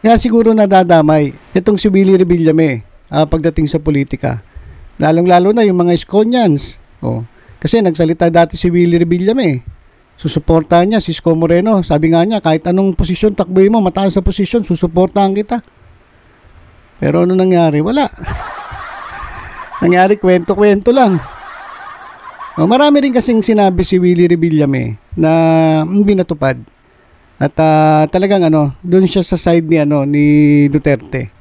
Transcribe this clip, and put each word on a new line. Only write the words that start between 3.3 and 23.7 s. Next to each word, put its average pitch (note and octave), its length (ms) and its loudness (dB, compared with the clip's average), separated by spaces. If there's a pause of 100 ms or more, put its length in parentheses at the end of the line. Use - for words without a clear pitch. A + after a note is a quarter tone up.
sa E3 80 -2
politika. C#3 640 -4 (560)
Lalong-lalo F3+ 560 2
na A#3 80 0
yung G3 160 2
mga F3 160 2
Esconians. G#3 880 -2 (240)
Oh, A#2+ 160 -6 (400)
kasi A3 240 0
nagsalita E3+ 480 0
dati E3+ 240 2
si - 100 -6
Willie F3 300 2
Revillame. F3 640 -2 (560)
Susuportahan E3 720 0
niya A3 80 0
si E3+ 160 -4
Isko D#3+ 240 -2
Moreno. E3+ 480 0
Sabi D3+ 240 0
nga E3 160 2
niya, G#3+ 160 -4
"Kahit D#3+ 240 -2
anong F#3 320 0
posisyon F#3 400 -2
takboy F#3+ 320 2
mo, A3+ 80 0
mataas G3 400 -2
sa F#3+ 80 -2
posisyon, G3+ 400 -2
susuportahan F#3 720 0
kita." G#3 240 -6 (1400)
Pero E3 320 0
ano F#3 80 0
nangyari? F3 480 2
Wala. C4 240 -2 (800)
<laughs> - 960 -14
Nangyari, F#3 320 2
kwento-kwento G3 720 0
lang. A3+ 320 2 (1400)
Oh, D#3+ 80 0
marami C#4 400 2
rin C4+ 80 -2
kasing A#3 320 0
sinabi G3 400 2